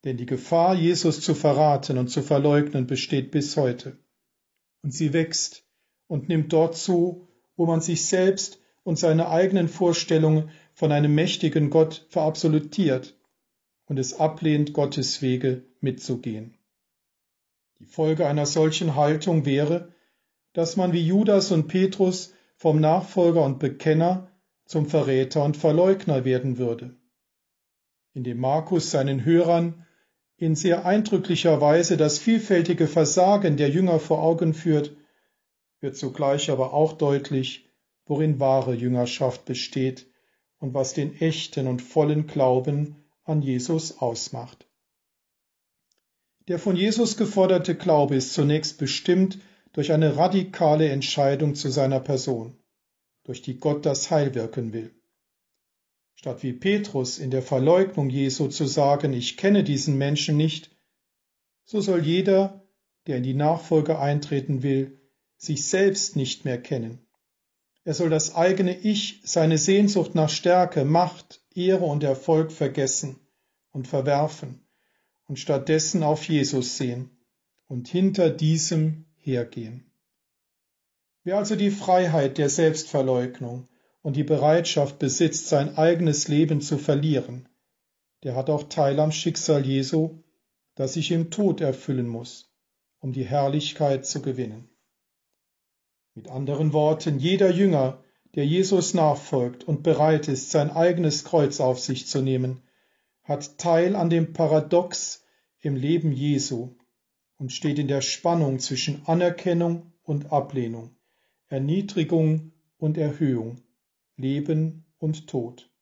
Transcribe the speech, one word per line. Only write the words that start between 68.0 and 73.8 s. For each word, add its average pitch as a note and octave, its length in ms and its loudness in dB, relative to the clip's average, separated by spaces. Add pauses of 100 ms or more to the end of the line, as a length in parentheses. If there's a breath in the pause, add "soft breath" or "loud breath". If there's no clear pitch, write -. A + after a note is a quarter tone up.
das D#3 260 0
eigene F3+ 420 0
Ich, - 480 -4
seine D#3+ 320 2
Sehnsucht G3 580 2
nach D#3 140 2
Stärke, F3 560 2
Macht, E3+ 560 0 (120)
Ehre F#3 300 0
und D3 200 -2
Erfolg D#3 480 0
vergessen C#3 680 -4 (520)
und B2+ 160 -10